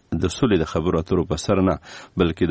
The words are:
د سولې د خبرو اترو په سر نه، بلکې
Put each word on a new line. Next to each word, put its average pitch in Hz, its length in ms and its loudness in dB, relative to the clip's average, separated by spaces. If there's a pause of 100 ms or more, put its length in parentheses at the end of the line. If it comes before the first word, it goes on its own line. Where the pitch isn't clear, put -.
(140)
د 82 220 -2
سولې 107 260 2
د 78 120 -2
خبرو 85 280 0
اترو 85 300 0
په 82 120 -2
سر 95 180 2
نه، 92 140 2 (400)
بلکې 85 360 0